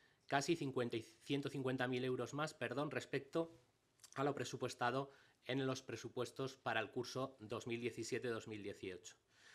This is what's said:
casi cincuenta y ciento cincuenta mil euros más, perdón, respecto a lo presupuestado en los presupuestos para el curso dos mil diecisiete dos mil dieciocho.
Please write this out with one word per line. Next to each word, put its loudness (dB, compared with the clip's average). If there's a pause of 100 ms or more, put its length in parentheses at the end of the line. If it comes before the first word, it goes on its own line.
(260)
casi 4
cincuenta 0
y 0
ciento -2
cincuenta 2
mil 2
euros 0
más, 0
perdón, 0
respecto 0 (640)
a 2
lo 4
presupuestado 0 (320)
en 2
los 0
presupuestos -4
para 2
el 0
curso -2
dos -6
mil -2
diecisiete -2
dos -2
mil -6
dieciocho. -8 (400)